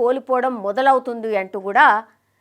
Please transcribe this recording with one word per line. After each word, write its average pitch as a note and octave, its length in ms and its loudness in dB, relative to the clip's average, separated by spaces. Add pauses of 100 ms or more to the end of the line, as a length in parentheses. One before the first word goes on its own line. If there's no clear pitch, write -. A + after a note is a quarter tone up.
కోల్పోవడం B3+ 560 -2 (100)
మొదలవుతుంది A#3+ 640 0 (120)
అంటూ F#3+ 160 -12 (100)
కూడా B3 180 6 (540)